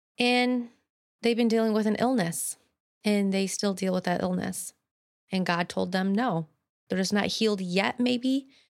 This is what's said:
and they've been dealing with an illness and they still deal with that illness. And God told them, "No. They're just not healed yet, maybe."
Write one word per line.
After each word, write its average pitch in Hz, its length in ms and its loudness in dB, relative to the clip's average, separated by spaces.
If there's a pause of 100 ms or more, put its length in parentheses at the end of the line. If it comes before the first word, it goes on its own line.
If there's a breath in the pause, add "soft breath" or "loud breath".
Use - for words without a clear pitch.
(180)
and 247 500 2 (540)
they've 233 140 2
been 233 120 4
dealing 226 240 2
with 214 140 2
an 214 100 2
illness 214 600 -2 (480)
and 202 280 2
they 190 140 0
still 196 280 -2
deal 185 180 -2
with 185 120 0
that 180 180 0
illness. 185 500 -4 (580)
And 190 160 0
God 175 220 0
told 185 240 -4
them, 190 220 0
"No. 196 320 0 (420)
They're 185 100 -2
just 185 140 -2
not 202 140 2
healed 208 340 0
yet, 190 400 -2
maybe." 247 460 0 (300 soft breath)